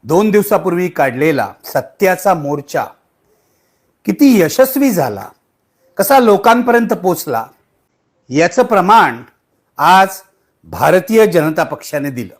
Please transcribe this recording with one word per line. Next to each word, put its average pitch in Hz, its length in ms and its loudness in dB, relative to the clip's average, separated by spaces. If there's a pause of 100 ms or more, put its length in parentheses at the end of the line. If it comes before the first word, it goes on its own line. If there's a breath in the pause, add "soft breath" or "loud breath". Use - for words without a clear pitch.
दोन 185 260 0
दिवसापूर्वी 185 580 0
काढलेला 135 580 -2 (180)
सत्याचा 185 680 -2
मोर्चा 143 500 -6 (1200)
किती - 220 2 (120)
यशस्वी 262 500 2
झाला, 117 340 -4 (760)
कसा 269 200 2
लोकांपर्यंत 233 760 2
पोचला, 165 500 -4 (880)
याचं 160 320 0
प्रमाण 190 540 2 (640)
आज 185 400 2 (480)
भारतीय 185 600 2
जनता 160 380 0
पक्षाने 143 460 -8
दिलं. 117 300 -12